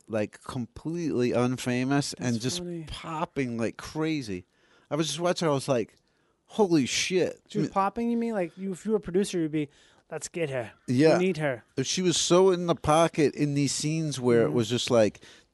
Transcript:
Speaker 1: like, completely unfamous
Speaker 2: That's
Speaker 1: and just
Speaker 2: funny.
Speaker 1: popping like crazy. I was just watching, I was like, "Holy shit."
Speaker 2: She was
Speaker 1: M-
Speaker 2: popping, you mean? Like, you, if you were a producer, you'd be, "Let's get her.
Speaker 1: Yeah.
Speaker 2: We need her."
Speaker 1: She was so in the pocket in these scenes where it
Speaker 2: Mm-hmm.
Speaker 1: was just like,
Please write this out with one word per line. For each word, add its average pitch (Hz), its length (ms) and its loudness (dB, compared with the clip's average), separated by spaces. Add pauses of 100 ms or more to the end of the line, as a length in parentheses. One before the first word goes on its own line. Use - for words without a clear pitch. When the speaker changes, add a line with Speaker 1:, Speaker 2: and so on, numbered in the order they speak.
Speaker 1:
like, 107 340 -4
completely 127 920 -4
unfamous 127 840 0
Speaker 2:
That's 123 140 -4
Speaker 1:
and 113 80 -2
just 135 180 -4
Speaker 2:
funny. 175 300 -10
Speaker 1:
popping 151 680 -6
like 113 200 -4
crazy. 143 680 -6 (460)
I 147 60 -4
was 160 100 0
just 147 140 -6
watching, 175 260 0
I 147 60 2
was 135 160 -2
like, 120 280 -2 (500)
"Holy 170 380 2
shit." - 640 -2
Speaker 2:
She - 120 -8
was 147 100 0
Speaker 1:
M- - 40 -16
Speaker 2:
popping, 202 380 0
you 233 60 0
mean? 233 160 -2
Like, 180 260 -4
you, 190 140 -6
if - 120 -12
you 208 60 -4
were 220 60 2
a - 40 0
producer, 185 380 0
you'd 156 140 -2
be, 151 160 -2 (420)
"Let's 156 160 -10
get 165 240 -6
her. 120 220 -6 (160)
Speaker 1:
Yeah. 135 300 6
Speaker 2:
We 180 80 2
need 185 100 0
her." 139 260 -4 (220)
Speaker 1:
She - 180 -2
was 175 140 2
so 185 340 6
in 180 160 0
the 170 80 2
pocket 156 640 2
in 147 180 0
these 143 180 0
scenes 156 480 -4
where 120 220 6
it 104 40 2
Speaker 2:
Mm-hmm. - 100 0
Speaker 1:
was 113 120 2
just 120 220 -2
like, 110 300 4 (340)